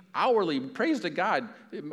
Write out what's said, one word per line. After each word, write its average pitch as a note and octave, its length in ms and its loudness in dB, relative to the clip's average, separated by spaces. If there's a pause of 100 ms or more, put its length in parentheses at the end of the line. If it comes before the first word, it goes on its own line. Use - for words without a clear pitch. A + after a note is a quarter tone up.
(140)
hourly F#3 440 2
praise A3+ 420 0
to F3 100 -4
God. E3+ 360 0 (280)
M-, D3+ 180 -10